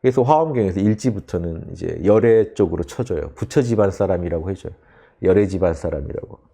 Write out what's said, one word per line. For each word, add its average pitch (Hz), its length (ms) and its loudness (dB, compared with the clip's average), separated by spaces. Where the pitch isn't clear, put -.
그래서 127 220 2
화엄경에서 127 560 2
일 107 180 2
지부터는 87 720 -6
이제 85 320 -8
열애 110 520 4
쪽으로 87 280 0
쳐줘요. 78 520 -6
부처 - 260 -2
집안 107 300 2
사람이라고 87 580 -2
해줘요. - 240 -10
열애 95 260 4
집안 90 260 0
사람이라고. 76 680 -8